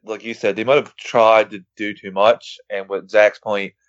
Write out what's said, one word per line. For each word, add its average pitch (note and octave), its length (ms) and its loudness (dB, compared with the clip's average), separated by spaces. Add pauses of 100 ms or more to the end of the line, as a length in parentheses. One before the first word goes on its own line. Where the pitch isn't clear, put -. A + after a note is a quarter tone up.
like G#2 200 -12
you A2+ 100 -10
said, G#2 220 -4
they A2 100 -6
might C3 100 2
have B2+ 220 -2
tried A2 540 2
to G2+ 100 -14 (160)
do G#2 180 -8
too G2+ 160 -16
much, G#2 460 0 (120)
and G2 180 -10
with F#2+ 220 -8
Zach's G#2+ 300 2
point, G2+ 340 -6 (160)